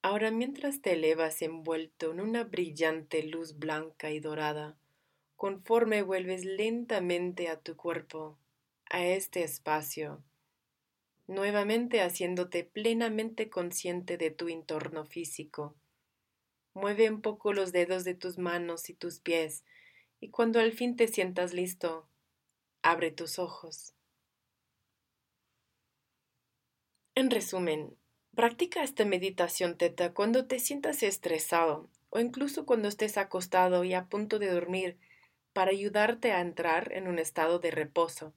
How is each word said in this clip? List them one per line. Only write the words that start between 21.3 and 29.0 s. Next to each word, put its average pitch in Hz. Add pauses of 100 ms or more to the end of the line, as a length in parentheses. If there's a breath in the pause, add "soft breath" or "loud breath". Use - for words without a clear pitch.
listo, 180 (760)
abre 165
tus 160
ojos. - (3250)
En 262
resumen, 175 (380)
practica 294
esta 269